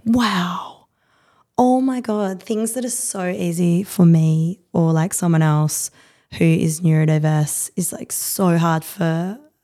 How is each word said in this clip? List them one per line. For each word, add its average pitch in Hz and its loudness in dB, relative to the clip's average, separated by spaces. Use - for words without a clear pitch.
"Wow, 202 -2
oh 254 2
my 262 -2
God," 208 -4
things 226 -4
that 247 -6
are 247 -4
so - -6
easy 175 0
for 190 2
me 160 4
or, 165 2
like, 160 0
someone 165 2
else 151 0
who - 0
is 160 2
neurodiverse 156 0
is, 175 -4
like, - -12
so 175 0
hard 165 0
for 175 -4